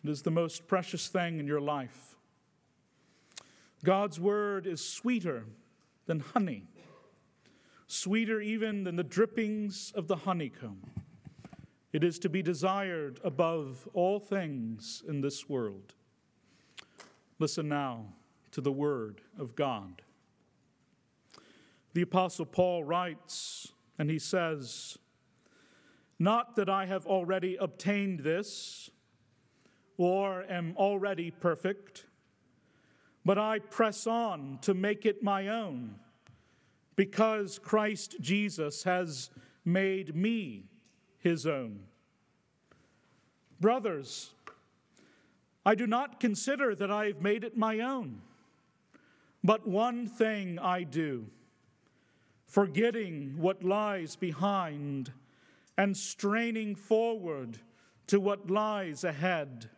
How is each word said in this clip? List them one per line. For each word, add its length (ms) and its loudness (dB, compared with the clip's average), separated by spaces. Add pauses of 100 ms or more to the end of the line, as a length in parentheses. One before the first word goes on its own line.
It 60 -4
is 140 -2
the 80 2
most 360 0
precious 420 0
thing 300 -2
in 80 -4
your 140 2
life. 560 -6 (1700)
God's 340 4
Word 480 0
is 160 -4
sweeter 640 -2 (640)
than 140 0
honey, 420 -2 (1200)
sweeter 540 0
even 440 -2
than 120 -2
the 80 2
drippings 920 0
of 140 -4
the 80 2
honeycomb. 640 -4 (1120)
It 100 2
is 180 2
to 100 0
be 100 0
desired 840 -2
above 680 0
all 260 2
things 880 -4
in 140 -2
this 260 -2
world. 460 -4 (1500)
Listen 300 -2
now 460 -4 (380)
to 100 -6
the 100 2
Word 480 -2 (180)
of 160 -8
God. 460 -2 (1900)
The 100 2
Apostle 420 2
Paul 400 4
writes, 880 -4 (260)
and 120 2
he 80 2
says, 800 -2 (1200)
"Not 380 2
that 120 2
I 160 2
have 220 -4
already 500 0
obtained 640 -2
this 680 -4 (1080)
or 460 2
am 340 -4
already 540 2
perfect, 720 -2 (1200)
but 140 6
I 220 2
press 460 2
on 520 -2
to 160 2
make 320 0
it 160 2
my 260 0
own, 500 -6 (1000)
because 600 2
Christ 640 0
Jesus 600 0
has 480 0 (340)
made 500 2
me 540 -2 (480)
his 300 2
own. 400 -4 (1700)
Brothers, 760 -2 (1300)
I 100 8
do 120 -2
not 340 -2
consider 540 2
that 160 -2
I 160 0
have 160 -4
made 200 2
it 140 -6
my 240 2
own, 400 -4 (1200)
but 240 6
one 400 2
thing 520 0
I 240 0
do, 480 -4 (1160)
forgetting 920 2
what 260 2
lies 500 0
behind 960 -2 (640)
and 200 4
straining 800 -2
forward 840 2 (480)
to 140 6
what 280 0
lies 540 0
ahead 760 0